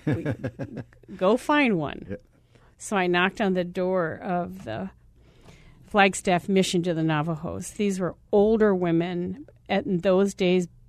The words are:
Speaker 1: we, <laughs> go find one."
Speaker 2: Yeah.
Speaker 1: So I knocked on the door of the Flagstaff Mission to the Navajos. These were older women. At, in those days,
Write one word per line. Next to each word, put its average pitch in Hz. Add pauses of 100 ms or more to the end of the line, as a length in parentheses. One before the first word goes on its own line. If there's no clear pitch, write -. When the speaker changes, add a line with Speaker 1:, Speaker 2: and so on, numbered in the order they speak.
Speaker 1:
we, 156 (440)
<laughs> -
go 190
find 269
one." -
Speaker 2:
Yeah. 95 (640)
Speaker 1:
So -
I 180
knocked 180
on 190
the 180
door 180 (100)
of 180
the 190 (960)
Flagstaff 190
Mission 190
to 175
the 160
Navajos. 160
These 202
were 175 (160)
older 214
women. 180 (200)
At, 196
in 190
those 190
days, 180 (200)